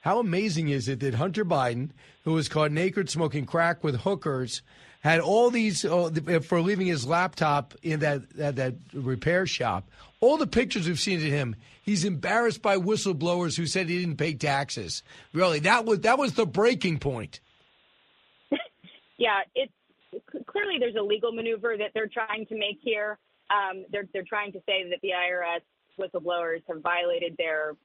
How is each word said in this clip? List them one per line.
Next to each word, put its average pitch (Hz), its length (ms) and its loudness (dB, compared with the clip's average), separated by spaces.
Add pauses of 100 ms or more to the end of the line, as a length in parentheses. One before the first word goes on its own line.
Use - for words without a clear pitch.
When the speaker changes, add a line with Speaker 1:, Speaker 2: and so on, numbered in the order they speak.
Speaker 1:
How 190 180 0
amazing 175 500 0
is 135 200 0
it 135 120 -2
that 135 140 -2
Hunter 180 300 0
Biden, 135 460 0 (340)
who 160 80 0
was 160 160 0
caught 151 240 2
naked 185 360 0
smoking 151 380 -2
crack 170 380 0
with 131 160 0
hookers, 139 600 -2 (400)
had 165 200 4
all 208 300 6
these, 220 340 0
uh, 175 260 2
th-, 160 340 0
for 175 160 2
leaving 185 280 2
his 143 180 -2
laptop 156 760 0
in 156 180 -2
that, 143 300 0
that, 143 260 -4
that 131 180 -2 (180)
repair 151 540 0
shop, 104 420 -2 (320)
all 269 160 8
the 311 100 2
pictures 185 420 0
we've 170 100 -2
seen 185 200 0
of 156 60 -2
him, 139 300 0 (300)
he's 196 200 0
embarrassed 208 580 0
by 202 140 4
whistleblowers 175 800 0
who 170 80 -2
said 175 240 -2
he 175 120 0
didn't 170 160 -2
pay 165 180 -2
taxes. 139 680 -4 (280)
Really, 160 280 2
that 220 240 4
was, 220 160 2
that 233 180 6
was 262 160 2
the 226 120 2
breaking 185 520 2
point. 123 400 -6 (1120)
Speaker 2:
<laughs> 285 80 -2 (600)
Yeah, 208 240 2 (120)
it's, 254 180 -2 (400)
c-, - 340 -12
clearly 403 340 -2
there's 240 160 -2
a 214 60 -2
legal 208 280 0
maneuver 226 480 -4
that 208 160 -4
they're 220 140 -2
trying 220 380 -6
to 220 100 -10
make 208 260 -6
here. 214 360 -4 (320)
Um, 190 420 0
they're, 202 200 -6
they're 190 120 -6
trying 208 280 -6
to 190 140 -12
say 190 240 -2
that 175 100 -4
the 190 120 -4
I 180 180 0
R 180 140 -2
S 170 180 -4 (340)
whistleblowers 170 680 -4
have 160 160 -10
violated 175 560 -2
their 156 360 -2 (100)